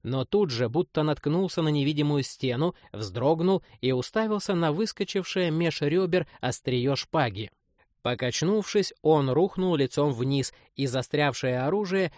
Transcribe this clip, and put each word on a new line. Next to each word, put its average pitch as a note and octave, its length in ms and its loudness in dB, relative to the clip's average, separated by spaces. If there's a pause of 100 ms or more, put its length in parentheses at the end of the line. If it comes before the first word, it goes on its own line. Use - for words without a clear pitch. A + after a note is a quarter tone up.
но C3 200 -2
тут G3+ 260 2
же, A#2+ 180 0
будто D#3 340 -2
наткнулся D#3 580 0
на D#3 100 2
невидимую D3 520 2
стену, C3 540 -2 (160)
вздрогнул C#3+ 720 0 (160)
и B2+ 100 0
уставился G#3 640 -2
на E3+ 160 2
выскочившее F#3+ 800 -2
меж D#3+ 320 0
ребер E3+ 460 0 (120)
острие B2+ 540 0
шпаги. A2 560 -2 (520)
Покачнувшись, D#3 920 0 (100)
он D3 280 4
рухнул F#3 460 2
лицом C#3+ 360 0
вниз, C3 400 -2 (220)
и C#3 120 -4
застрявшее B2+ 760 -2
оружие F#3 580 -2